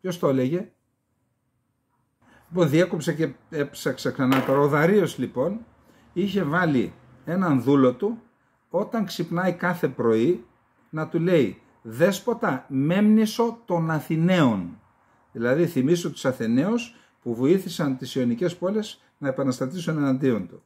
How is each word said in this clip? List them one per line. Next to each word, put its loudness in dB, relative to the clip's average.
Ποιος -6
το 0
έλεγε; 0
Λοιπόν, 2
διέκοψε 2
και -2
έψαξα -4
ξανά 2
τώρα. 2
Ο 4
Δαρίος, 2
λοιπόν, -4
είχε -2
βάλει 0
έναν 0
δούλο 4
του, -4
όταν -2
ξυπνάει -4
κάθε -2
πρωί, 0
να -6
του -4
λέει, 2
«Δέσποτα, -2
Μέμνησο 2
των -2
Αθηναίων». 0
Δηλαδή, 0
θυμίσου 0
τους -16
Αθηναίους 0
που -6
βοήθησαν 0
τις -12
Ιωνικές -2
πόλεις -6
να -6
επαναστατήσουν -4
εναντίον 0
του. -20